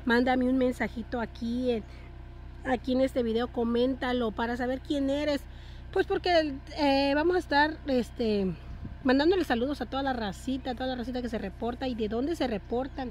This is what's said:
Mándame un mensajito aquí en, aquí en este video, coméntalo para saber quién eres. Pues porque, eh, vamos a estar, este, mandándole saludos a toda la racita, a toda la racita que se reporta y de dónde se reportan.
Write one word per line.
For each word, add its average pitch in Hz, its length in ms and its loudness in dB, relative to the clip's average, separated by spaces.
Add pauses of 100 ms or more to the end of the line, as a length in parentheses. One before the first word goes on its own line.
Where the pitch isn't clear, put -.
Mándame 247 400 4
un 262 140 4
mensajito 247 640 0
aquí 240 500 -2
en, 220 140 0 (800)
aquí 262 280 0
en 254 80 4
este 262 220 2
video, 233 260 0
coméntalo 247 840 0
para 233 260 -2
saber 262 260 -2
quién 277 280 0
eres. 294 300 0 (500)
Pues 381 160 0
porque, 330 480 2 (220)
eh, 277 400 4
vamos 349 180 4
a 370 60 4
estar, 302 360 4 (100)
este, 220 680 2 (480)
mandándole 302 400 6
saludos 262 380 0
a 247 60 -4
toda 269 160 -4
la 269 100 0
racita, 254 600 -4
a - 20 -4
toda 254 140 -4
la 254 80 -2
racita 247 260 -4
que 233 80 -4
se 220 80 -4
reporta 226 500 -4
y 247 80 -2
de 214 120 -2
dónde 262 280 0
se 277 100 0
reportan. 247 640 -4